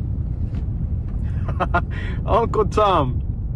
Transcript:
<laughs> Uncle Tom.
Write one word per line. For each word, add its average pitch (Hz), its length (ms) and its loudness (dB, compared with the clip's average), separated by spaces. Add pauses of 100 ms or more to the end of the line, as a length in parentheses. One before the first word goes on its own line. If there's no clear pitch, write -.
(1500)
<laughs> - 760 -2
Uncle 214 420 2
Tom. 170 560 2 (340)